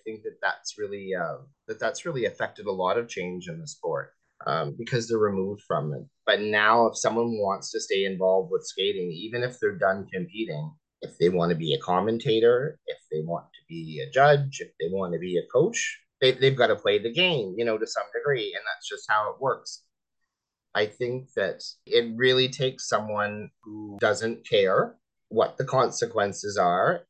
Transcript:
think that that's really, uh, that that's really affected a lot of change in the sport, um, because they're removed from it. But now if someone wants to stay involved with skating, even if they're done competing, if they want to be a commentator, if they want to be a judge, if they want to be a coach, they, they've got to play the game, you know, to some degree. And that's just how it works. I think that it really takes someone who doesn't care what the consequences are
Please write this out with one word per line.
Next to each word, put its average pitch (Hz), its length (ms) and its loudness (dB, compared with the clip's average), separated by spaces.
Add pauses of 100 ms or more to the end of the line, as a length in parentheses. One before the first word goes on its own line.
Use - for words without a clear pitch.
think 110 200 -12
that 107 180 -10
that's - 380 -6
really, 98 340 -8
uh, 82 240 -4 (300)
that 110 120 -8
that's 113 260 -4
really 139 200 -2
affected 101 400 -6
a 104 60 -2
lot 92 260 0
of 120 100 -2
change 90 400 -8
in 82 120 -10
the 78 80 -14
sport, 76 460 -8 (340)
um, 71 300 -2
because 117 300 -2
they're 113 120 2
removed 101 480 0
from 73 260 -2
it. 65 100 -10 (220)
But 101 160 4
now 107 460 6
if 110 100 -4
someone 117 400 0
wants 98 340 -2
to 113 80 -4
stay 98 260 0
involved 95 460 2
with 92 140 0
skating, 95 460 -2
even 110 320 -6
if 123 160 -6
they're 101 180 0
done 95 340 0
competing, 87 640 -6 (280)
if - 180 -14
they 87 100 6
want 87 220 2
to 85 40 0
be 78 180 -2
a 69 60 0
commentator, 117 1080 2
if - 100 -8 (140)
they 78 120 -4
want 85 220 -6
to - 140 -20 (100)
be 80 360 -10
a - 60 -12
judge, 139 500 6
if 87 180 -14
they 82 100 -2
want 92 240 -2
to 82 60 -2
be 90 180 -2
a - 160 -2
coach, 185 460 0 (220)
they, 131 100 6
they've 131 260 4
got 120 100 6
to 107 80 2
play 101 220 2
the 110 140 -4
game, 139 460 0
you 117 80 0
know, 113 120 0
to 107 80 -6
some - 200 -4 (100)
degree. 120 400 -2
And 101 100 -10
that's - 240 -8
just 101 200 -12
how 107 200 0
it - 120 -10
works. - 420 -4 (920)
I 107 120 2
think 127 480 -6
that 98 260 -2 (240)
it 117 300 2
really 127 320 4
takes 131 400 -4
someone 104 600 -2 (120)
who 107 380 -12
doesn't 113 480 0
care 107 480 4 (320)
what - 300 0
the 135 80 -2
consequences 104 920 0
are 98 520 2